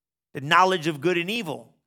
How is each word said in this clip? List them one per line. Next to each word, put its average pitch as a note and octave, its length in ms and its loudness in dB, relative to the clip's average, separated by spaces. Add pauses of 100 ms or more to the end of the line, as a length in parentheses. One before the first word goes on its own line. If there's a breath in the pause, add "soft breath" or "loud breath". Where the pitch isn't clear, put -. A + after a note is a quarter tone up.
(340)
The D3 80 -10
knowledge E3+ 460 4
of D#3 120 -2
good F3 180 0
and E3+ 120 -4
evil. D#3 440 -8 (140)